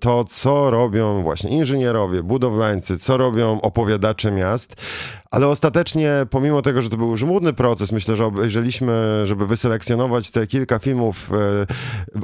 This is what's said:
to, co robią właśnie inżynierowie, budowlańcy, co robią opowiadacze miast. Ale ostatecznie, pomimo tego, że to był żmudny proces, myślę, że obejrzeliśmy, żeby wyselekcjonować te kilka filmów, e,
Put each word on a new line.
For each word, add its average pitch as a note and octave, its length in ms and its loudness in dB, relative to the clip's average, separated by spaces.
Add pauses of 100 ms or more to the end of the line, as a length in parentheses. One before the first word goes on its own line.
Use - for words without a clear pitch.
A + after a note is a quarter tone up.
to, A#2+ 240 2
co C#3 460 0
robią A2 520 2
właśnie D#2+ 280 -2
inżynierowie, A#2+ 720 0
budowlańcy, G#2+ 760 0
co C3 180 0
robią A#2 440 2
opowiadacze G#2+ 720 0
miast. G2 440 -2 (560)
Ale C3 180 4
ostatecznie, D3+ 640 2 (180)
pomimo C#3 320 2
tego, C3 200 2
że A2+ 80 -4
to A2+ 60 -2
był A#2 200 0
żmudny E3 360 0
proces, A2+ 400 0
myślę, A2 240 0
że A2 80 2
obejrzeliśmy, A#2 680 0 (320)
żeby G2+ 220 0
wyselekcjonować A#2 840 0
te A2+ 160 0
kilka B2+ 320 -2
filmów, A#2+ 540 -2
e, G2+ 340 0 (580)